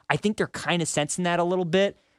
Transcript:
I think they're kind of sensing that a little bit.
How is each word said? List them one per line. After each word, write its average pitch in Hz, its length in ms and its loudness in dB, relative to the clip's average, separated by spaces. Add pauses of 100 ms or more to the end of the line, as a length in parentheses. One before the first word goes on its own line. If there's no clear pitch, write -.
I 151 80 2
think 214 180 -2
they're 175 120 0
kind 170 340 -2
of 156 80 -2
sensing 147 340 -2
that 175 160 2
a 175 60 2
little 185 200 0
bit. 190 320 2 (220)